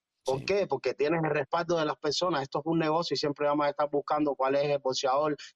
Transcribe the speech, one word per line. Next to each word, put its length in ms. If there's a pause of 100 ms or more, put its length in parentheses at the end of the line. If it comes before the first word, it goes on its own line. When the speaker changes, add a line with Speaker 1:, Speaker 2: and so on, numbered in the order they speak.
(240)
Speaker 1:
¿Por 140
Speaker 2:
Sí. 60
Speaker 1:
qué? 240
Porque 260
tienes 300
el 60
respaldo 480
de 60
las 120
personas. 460
Esto 180
es 60
un 120
negocio 360
y 40
siempre 300
vamos 180
a 40
estar 200
buscando 460
cuál 180
es 160
el 80
boxeador 580 (200)